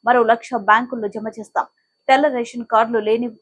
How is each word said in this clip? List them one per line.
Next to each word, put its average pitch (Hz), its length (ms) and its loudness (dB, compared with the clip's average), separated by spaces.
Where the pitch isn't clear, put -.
మరో 240 160 4
లక్ష 226 340 0
బ్యాంకుల్లో 220 520 0
జమ 214 200 -8
చేస్తాం. 208 360 -8
తెల్ల 277 200 4
రేషన్ 240 360 -6
కార్డులు 226 340 0
లేని 226 300 -2